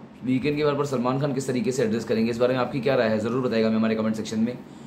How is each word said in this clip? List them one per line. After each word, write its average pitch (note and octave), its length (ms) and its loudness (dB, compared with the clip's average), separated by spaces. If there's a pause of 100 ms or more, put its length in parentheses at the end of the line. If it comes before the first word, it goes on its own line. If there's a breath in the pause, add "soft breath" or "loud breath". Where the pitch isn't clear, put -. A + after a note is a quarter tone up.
(240)
weekend C3 320 0
के D3+ 80 0
बार D3 100 4
पर C#3+ 100 0
सलमान C3 360 0
खान C#3+ 140 0
किस C3 120 -4
तरीके B2 260 0
से C3 100 0
address A2+ 220 0
करेंगे। A2+ 260 0
इस A#2 80 -2
बारे B2 160 4
में B2+ 60 0
आपकी B2 200 -2
क्या C3 140 2
राय A#2 140 4
है A2 100 2
ज़रूर A#2 280 0
बताइएगा A2 220 2
हमें A2 100 2
हमारे A2 160 2
comment A2 220 0
section A2 240 -4
में। B2 180 0 (280 loud breath)